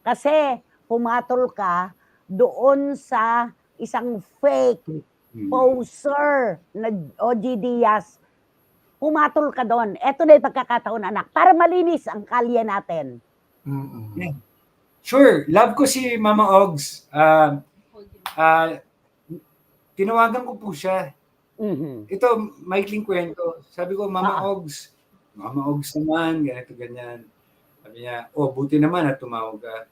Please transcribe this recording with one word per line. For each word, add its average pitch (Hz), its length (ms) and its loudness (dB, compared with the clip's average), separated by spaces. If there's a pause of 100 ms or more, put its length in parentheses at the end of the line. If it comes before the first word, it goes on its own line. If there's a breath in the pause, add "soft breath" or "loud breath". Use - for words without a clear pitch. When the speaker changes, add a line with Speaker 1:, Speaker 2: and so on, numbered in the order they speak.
Speaker 1:
Kasi 277 560 0 (320)
pumatol 240 640 -2
ka 180 400 -2 (320)
doon 262 720 0
sa 233 560 -2 (240)
isang 233 460 -8 (180)
fake 262 640 0 (240)
Speaker 2:
Hmm. - 240 -8
Speaker 1:
poser 262 1040 0 (160)
na 220 160 -6 (320)
O 233 160 0
G 226 240 -4
Diaz. 233 560 0 (800)
Pumatol 302 560 0
ka 262 100 -4
doon. 226 380 -2
Eto 277 240 0
na 302 100 10
yung 269 140 4
pagkakataon, 233 560 -4
anak, 190 260 -6
para 359 220 4
malinis 339 560 2
ang 208 160 -12
kalye 240 400 -2
natin. 165 560 -8 (420)
Speaker 3:
Mm-mm. 135 540 -10
Speaker 2:
Yeah. 170 180 -8 (720)
Sure. 240 420 6
Love 214 300 4
ko 285 80 4
si 254 320 0
Mama 214 320 4
Ogs. 190 640 4
Ah, 151 480 6 (720)
ah, 160 480 2 (1120)
tinawagan 226 560 0
ko 226 80 -12
po 202 160 -12
siya. 185 400 -4 (420)
Speaker 1:
Mhm. 143 540 -8
Speaker 2:
Ito, 196 180 -2 (380)
maikling 202 380 -4
kwento. 170 680 -6
Sabi 180 240 -8
ko, 196 140 -6
"Mama 190 340 -2
Speaker 1:
Ah. 190 60 -4
Speaker 2:
Ogs, 180 480 -10 (400)
Mama 123 340 -6
Ogs 147 240 -4
naman, 160 500 -2
ganito, 127 300 -8
ganyan." 120 540 -16 (560)
Sabi 117 240 -20
niya, 120 260 -12
"Oh, 147 160 -2
buti 135 300 -4
naman 160 260 0
at 135 140 -2
tumawag 113 400 -10
ka. 113 180 -14 (160)